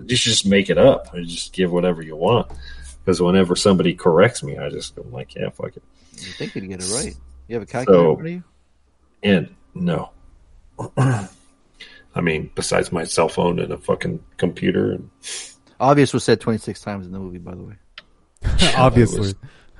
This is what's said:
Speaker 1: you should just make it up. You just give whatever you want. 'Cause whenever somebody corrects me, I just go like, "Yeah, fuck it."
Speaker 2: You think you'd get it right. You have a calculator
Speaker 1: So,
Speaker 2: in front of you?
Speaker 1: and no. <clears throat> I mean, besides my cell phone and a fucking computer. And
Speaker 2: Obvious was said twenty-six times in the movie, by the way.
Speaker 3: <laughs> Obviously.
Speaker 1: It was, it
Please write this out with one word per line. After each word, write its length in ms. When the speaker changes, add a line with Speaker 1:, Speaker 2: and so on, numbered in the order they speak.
Speaker 1:
you 100
should 160
just 140
make 240
it 80
up. 360
You 120
just 260
give 180
whatever 320
you 140
want. 340
'Cause 160
whenever 360
somebody 360
corrects 480
me, 160
I 120
just 260
go 160
like, 240
"Yeah, 140
fuck 260
it." 80
Speaker 2:
You 180
think 240
you'd 140
get 120
it 120
right. 200
You 60
have 80
a 20
calculator 380
Speaker 1:
So, 80
Speaker 2:
in 40
front 120
of 60
you? 100
Speaker 1:
and 320
no. 380
<clears throat> 300
I 60
mean, 340
besides 380
my 100
cell 240
phone 320
and 140
a 40
fucking 460
computer. 560
And 160
Speaker 2:
Obvious 340
was 100
said 160
twenty-six 420
times 240
in 60
the 80
movie, 180
by 180
the 80
way. 120
Speaker 3:
<laughs> 360
Obviously. 400
Speaker 1:
It 20
was, 120
it 60